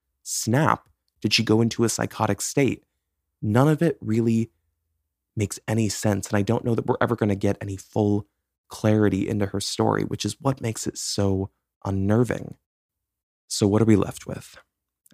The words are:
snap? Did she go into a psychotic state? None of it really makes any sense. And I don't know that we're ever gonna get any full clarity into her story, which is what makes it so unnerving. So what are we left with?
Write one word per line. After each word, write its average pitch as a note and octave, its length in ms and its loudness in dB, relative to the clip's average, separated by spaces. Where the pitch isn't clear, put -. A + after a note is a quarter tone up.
snap? - 640 0
Did G#2 120 -2
she A2+ 100 2
go G#2+ 180 4
into A#2 220 0
a A2+ 60 2
psychotic A2 520 -2
state? - 420 -2
None A2 260 4
of D#3 140 2
it E3+ 180 0
really A2+ 500 0
makes G#2 320 -4
any A2 220 0
sense. G2 400 -2
And G#2+ 80 0
I G#2 40 2
don't A2+ 220 0
know A#2 120 0
that - 100 -2
we're B2 160 0
ever A#2 160 2
gonna G#2 180 0
get G2+ 240 0
any G2+ 160 -8
full G#2 500 -2
clarity G#2 580 2
into G#2 200 -2
her G2+ 120 -6
story, G#2+ 440 -2
which - 200 -6
is G#2 160 -6
what C3+ 220 -2
makes A2+ 260 -6
it - 100 -6
so G2 520 -2
unnerving. G2 720 0
So - 200 2
what G#2 140 4
are A2+ 40 2
we G#2+ 120 6
left - 280 -4
with? - 320 -12